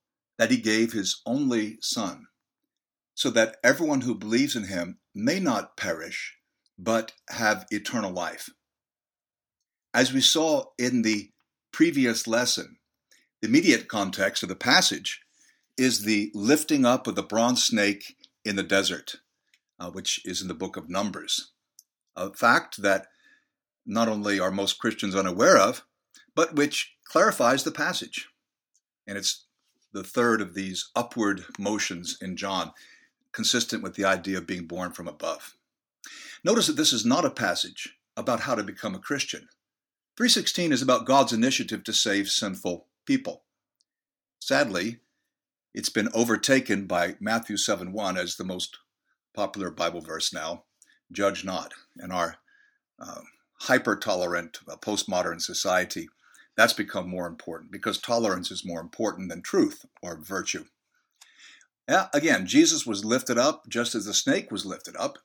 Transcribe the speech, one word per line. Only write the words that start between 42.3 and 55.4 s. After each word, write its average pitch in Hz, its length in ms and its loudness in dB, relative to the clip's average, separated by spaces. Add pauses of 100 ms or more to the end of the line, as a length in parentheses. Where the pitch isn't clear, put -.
sinful 92 560 -4 (180)
people. 131 400 -2 (960)
Sadly, 117 600 0 (760)
it's - 160 -4
been 110 240 0
overtaken 113 720 2
by 87 340 0
Matthew 107 380 -2
seven 92 340 -2
one 98 240 -4
as 87 200 -4
the 92 80 -8
most 90 340 -8 (560)
popular 95 360 -4
Bible 85 300 -4
verse 82 320 -6
now, 80 320 -8 (480)
"Judge 98 320 0
not." 92 300 -8 (280)
In 87 80 -12
our, 85 280 -4 (600)
uh, - 220 -16 (400)
hyper-tolerant, 92 1040 0
uh, - 100 -16
postmodern 90 640 -2